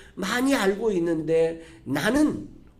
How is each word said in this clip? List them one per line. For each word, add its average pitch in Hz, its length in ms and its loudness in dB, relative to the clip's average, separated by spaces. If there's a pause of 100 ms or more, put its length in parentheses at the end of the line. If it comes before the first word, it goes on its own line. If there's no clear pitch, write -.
(160)
많이 247 400 0
알고 208 380 0
있는데 165 680 0 (240)
나는 208 640 0 (300)